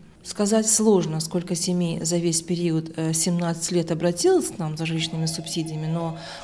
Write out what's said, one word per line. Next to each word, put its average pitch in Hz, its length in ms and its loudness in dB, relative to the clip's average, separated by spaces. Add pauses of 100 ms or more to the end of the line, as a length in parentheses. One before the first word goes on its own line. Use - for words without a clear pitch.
(240)
Сказать 214 460 2
сложно, 175 520 4
сколько 175 340 -2
семей 175 460 0
за 165 160 0
весь 165 260 0
период, 165 540 0
э, 160 160 0
семнадцать 170 580 0
лет 170 180 0
обратилось 175 600 2
к - 100 -10
нам 156 180 -4
за 160 80 -4
жилищными 160 400 -2
субсидиями, 160 640 -4
но 165 320 -2 (240)